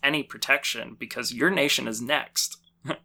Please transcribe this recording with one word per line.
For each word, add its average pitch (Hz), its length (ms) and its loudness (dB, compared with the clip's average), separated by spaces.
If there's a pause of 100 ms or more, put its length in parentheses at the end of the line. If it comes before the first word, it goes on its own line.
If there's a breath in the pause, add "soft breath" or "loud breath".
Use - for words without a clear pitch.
any 143 200 2
protection? - 760 0
Because 120 340 -6
your 131 160 4
nation 143 380 2
is 113 140 -4
next. - 560 -2 (260)
<laughs> - 220 -6